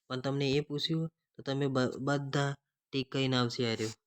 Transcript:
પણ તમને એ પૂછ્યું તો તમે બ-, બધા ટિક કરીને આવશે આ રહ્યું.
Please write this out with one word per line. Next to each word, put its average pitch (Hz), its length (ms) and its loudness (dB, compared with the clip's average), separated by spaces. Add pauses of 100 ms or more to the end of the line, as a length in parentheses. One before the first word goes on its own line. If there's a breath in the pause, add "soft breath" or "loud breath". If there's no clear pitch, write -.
પણ 127 200 -6
તમને 139 260 0
એ 135 140 4
પૂછ્યું 160 480 -2 (200)
તો - 120 -20
તમે 139 260 0
બ-, 127 320 2
બધા 139 520 0 (300)
ટિક 135 260 -4
કરીને 131 300 0
આવશે 123 240 0
આ 113 140 0
રહ્યું. 110 200 -4 (120)